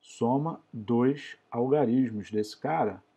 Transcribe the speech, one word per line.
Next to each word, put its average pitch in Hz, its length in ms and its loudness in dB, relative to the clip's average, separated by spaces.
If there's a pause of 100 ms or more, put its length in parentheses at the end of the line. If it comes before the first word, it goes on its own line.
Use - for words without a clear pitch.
soma 143 600 -2 (120)
dos 120 640 0 (140)
algarismos 123 800 2
desse 107 260 -4
cara 123 460 -2 (140)